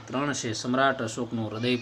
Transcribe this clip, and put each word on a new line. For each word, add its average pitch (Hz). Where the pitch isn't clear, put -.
ત્રણ 139
છે, 123
સમ્રાટ 131
અશોકનું 113
હૃદય 120